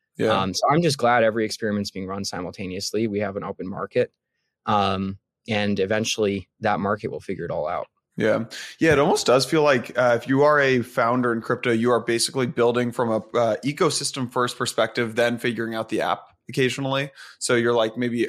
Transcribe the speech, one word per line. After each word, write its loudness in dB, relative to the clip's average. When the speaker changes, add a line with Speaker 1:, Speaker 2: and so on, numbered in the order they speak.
Speaker 1:
Yeah. 2
Speaker 2:
Um, 0
so -4
I'm 4
just 0
glad 4
every 2
experiment's -4
being -10
run -8
simultaneously. -6
We -4
have -4
an -6
open -8
market, -4
um, 0
and 0
eventually -2
that 0
market -4
will -10
figure -8
it -8
all -4
out. -6
Speaker 1:
Yeah. 0
Yeah, 4
it 6
almost 2
does 6
feel 2
like, 2
uh, 4
if -8
you 2
are 6
a 2
founder 0
in -2
crypto, -2
you 2
are 4
basically 0
building 2
from 0
a, 2
uh, 2
ecosystem -2
first -2
perspective, -2
then 2
figuring -4
out -6
the -2
app -2
occasionally. -2
So 0
you're 4
like, 2
"Maybe 0